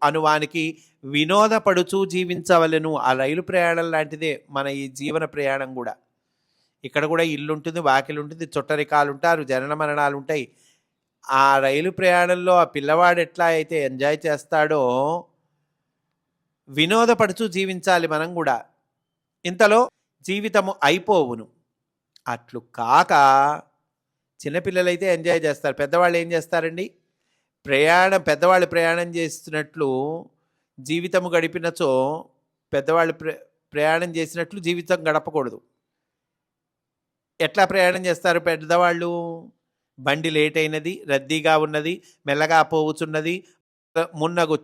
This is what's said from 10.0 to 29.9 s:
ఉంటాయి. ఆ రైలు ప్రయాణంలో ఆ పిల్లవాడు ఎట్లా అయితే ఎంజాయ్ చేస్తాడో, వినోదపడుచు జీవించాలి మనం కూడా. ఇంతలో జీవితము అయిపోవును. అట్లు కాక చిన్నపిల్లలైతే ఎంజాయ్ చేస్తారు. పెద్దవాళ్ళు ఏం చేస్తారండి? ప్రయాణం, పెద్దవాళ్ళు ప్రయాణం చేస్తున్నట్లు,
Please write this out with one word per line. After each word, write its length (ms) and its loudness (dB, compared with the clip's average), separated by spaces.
ఉంటాయి. 340 -6
ఆ 280 4
రైలు 340 0
ప్రయాణంలో 600 2
ఆ 100 6
పిల్లవాడు 580 2
ఎట్లా 240 -2
అయితే 380 0
ఎంజాయ్ 420 -2
చేస్తాడో, 1000 0
వినోదపడుచు 800 2
జీవించాలి 600 0
మనం 260 -4
కూడా. 320 -2
ఇంతలో 440 4
జీవితము 600 -2
అయిపోవును. 640 2
అట్లు 320 -10
కాక 360 4
చిన్నపిల్లలైతే 680 -2
ఎంజాయ్ 300 0
చేస్తారు. 320 -2
పెద్దవాళ్ళు 420 0
ఏం 140 -4
చేస్తారండి? 600 -4
ప్రయాణం, 560 4
పెద్దవాళ్ళు 460 2
ప్రయాణం 480 -2
చేస్తున్నట్లు, 1120 -6